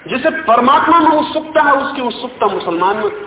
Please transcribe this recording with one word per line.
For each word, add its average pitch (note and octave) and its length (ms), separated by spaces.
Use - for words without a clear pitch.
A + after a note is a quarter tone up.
जिसे B3+ 220
परमात्मा C#4+ 680
में D4+ 180
उत्सुकता D#4 440
है, C#4+ 120
उसकी C4+ 280
उत्सुकता A#3+ 460
मुसलमान F#3 500
में G#3 140